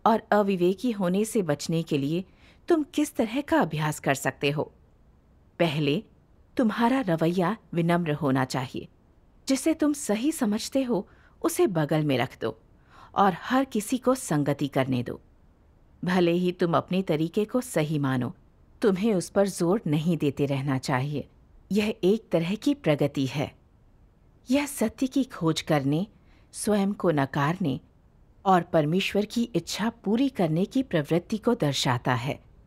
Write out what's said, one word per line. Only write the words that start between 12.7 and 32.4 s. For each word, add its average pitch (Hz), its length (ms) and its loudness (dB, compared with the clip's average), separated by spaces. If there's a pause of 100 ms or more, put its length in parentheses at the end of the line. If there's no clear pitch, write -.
और 196 200 4
हर 262 300 -2
किसी 233 320 -4
को 254 180 0
संगति 147 520 -2
करने 131 360 0
दो। - 180 -12 (840)
भले 175 260 4
ही 180 200 0
तुम 170 260 0
अपने 180 240 0
तरीके 170 440 -2
को 247 160 -2
सही 156 380 -2
मानो, 131 360 -2 (460)
तुम्हें 196 320 2
उस 170 160 -2
पर 196 200 2
जोर 180 380 0
नहीं 156 300 2
देते 143 280 0
रहना 135 320 -2
चाहिए। 143 500 -4 (440)
यह 208 320 0
एक 208 280 2
तरह 170 240 0
की 285 180 0
प्रगति 143 520 0
है। 131 300 -6 (960)
यह 285 140 2
सत्य 254 420 -2
की 262 160 0
खोज 160 380 -2
करने, 151 460 0 (440)
स्वयं 202 420 0
को 185 180 0
नकारने 147 680 0 (640)
और 185 160 6
परमेश्वर 180 640 0
की 233 180 -4
इच्छा 190 460 -4
पूरी 233 400 0
करने 170 360 0
की 262 180 0
प्रवृत्ति 165 540 -2
को 233 180 0
दर्शाता 135 580 0
है। 123 300 -4 (240)